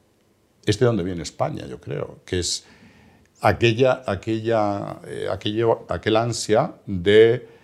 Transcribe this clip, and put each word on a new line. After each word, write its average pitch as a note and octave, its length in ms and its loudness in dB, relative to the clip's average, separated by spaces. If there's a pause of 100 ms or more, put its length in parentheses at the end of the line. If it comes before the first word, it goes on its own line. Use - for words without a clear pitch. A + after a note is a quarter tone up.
(640)
es - 140 0
de B2+ 60 4
donde A2 180 0
viene F2+ 200 -6
España, - 440 -8
yo C#2 140 -14
creo, - 440 -12
que F#2 140 -4
es - 260 -6 (760)
aquella, A#2 680 2
aquella, G#2+ 960 -2
eh, - 240 -8
aquello, G#2+ 600 -2
aquel G#2+ 260 -2
ansia A#2 600 0 (100)
de G#2+ 640 4 (160)